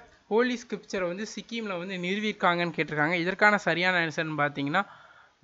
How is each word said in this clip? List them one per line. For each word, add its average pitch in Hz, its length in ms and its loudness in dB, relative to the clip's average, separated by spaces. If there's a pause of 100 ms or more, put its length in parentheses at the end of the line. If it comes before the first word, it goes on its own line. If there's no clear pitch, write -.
(280)
ஹோலி 247 280 2
ஸ்கிரிப்சரை 202 520 -4
வந்து 196 200 -6
சிக்கிம்ல 208 500 -8
வந்து 185 180 -6
நிறுவியிருக்காங்கன்னு 180 840 0
கேட்டிருக்காங்க. 151 360 2
இதற்கான 190 440 4
சரியான 175 480 2
ஆன்சர்னு 156 320 -2
பார்த்தீங்கன்னா, 147 460 0 (600)